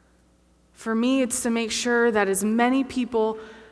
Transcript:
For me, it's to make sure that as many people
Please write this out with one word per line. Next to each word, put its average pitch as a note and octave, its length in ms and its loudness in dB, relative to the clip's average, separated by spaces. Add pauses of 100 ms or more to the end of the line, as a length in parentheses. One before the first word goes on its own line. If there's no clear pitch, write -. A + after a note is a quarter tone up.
(720)
For A3+ 220 -6
me, B3+ 260 2
it's - 220 -2
to A#3+ 80 0
make A3+ 220 -2
sure A#3+ 400 2
that G3+ 160 2
as F#3+ 160 0
many A#3+ 400 2
people A3 560 -2 (320)